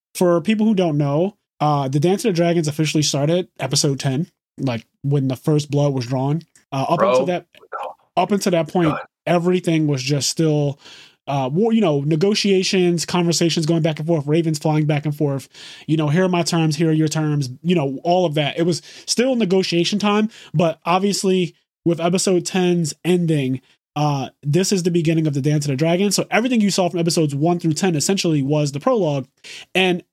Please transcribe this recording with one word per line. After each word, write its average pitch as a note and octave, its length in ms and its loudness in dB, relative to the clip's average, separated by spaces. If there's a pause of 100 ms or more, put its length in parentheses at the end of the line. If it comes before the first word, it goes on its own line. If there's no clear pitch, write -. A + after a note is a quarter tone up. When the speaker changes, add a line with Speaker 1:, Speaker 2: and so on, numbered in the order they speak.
(140)
Speaker 1:
for F3 280 2
people G#3+ 260 0
who A3 80 2
don't E3+ 220 0
know, D3 380 0 (240)
uh, D3 280 0
the C#3 120 -2
Dance F#3 260 2
of A#3 40 0
the F3+ 60 0
Dragons E3+ 320 2
officially D3+ 360 0
started D#3 440 0 (120)
episode C#3 400 -2
ten, C#3 280 -2 (320)
like, B2 260 -4 (160)
when C#3 260 0
the C3 80 -2
first D3 360 -2
blood C#3+ 220 0
was C3 120 -4
drawn. C#3 380 -2 (280)
Uh, C3+ 180 -4
up - 100 0
Speaker 2:
Bro. A2+ 120 -2
Speaker 1:
until - 140 2
that, F3 220 -4 (680)
up F3+ 160 0
until G3 200 0
that E3 160 2
point, E3+ 240 0
Speaker 2:
God. - 100 -6 (240)
Speaker 1:
everything E3+ 640 2
was C#3 140 -2
just C3+ 280 -2
still, D3 500 0 (480)
uh, C3+ 240 -2
war, G#3+ 220 2
you A3+ 80 4
know, D3+ 200 2
negotiations, F3+ 1040 2
conversations E3+ 600 0
going E3 180 2
back D3+ 160 -2
and D#3 80 -8
forth, D#3+ 180 0
ravens D#3 320 0
flying D3+ 280 0
back D3 200 0
and D3 100 -2
forth, C#3 320 -2 (380)
you D3+ 120 0
know, D3+ 100 0
"Here E3 160 2
are F#3 60 2
my F3 140 0
terms, D#3+ 340 0
here D#3+ 120 2
are D#3+ 40 2
your D#3 160 2
terms," D3+ 400 -2 (120)
you F3 140 0
know, C#3 280 -2
all F3+ 220 2
of D#3 100 -2
that. C#3+ 220 -2
It E3+ 60 0
was E3 180 0 (240)
still B3+ 300 0
negotiation F#3+ 640 0
time, G#3 300 2 (240)
but D#3+ 320 0
obviously F#3 680 0 (320)
with E3 140 2
episode F3 460 0
ten's F3 480 0 (120)
ending, D#3 560 0 (360)
uh, C#3+ 320 -2 (120)
this F3 300 0
is F#3 120 0
the F3+ 80 0
beginning E3 360 2
of D3 60 -2
the C#3 80 -4
Dance D3 240 0
of D3 40 -4
the C3+ 60 -2
Dragon. F3 360 0
So F3+ 200 -2
everything A3+ 300 2
you G3+ 100 2
saw F3+ 180 0
from F3 120 -4
episodes D#3+ 340 0
one E3+ 240 0
through E3 140 0
ten F3 220 0
essentially D#3+ 460 0
was D3 300 0
the C#3 80 -6
prologue. D#3+ 480 0 (480)
And F3+ 380 0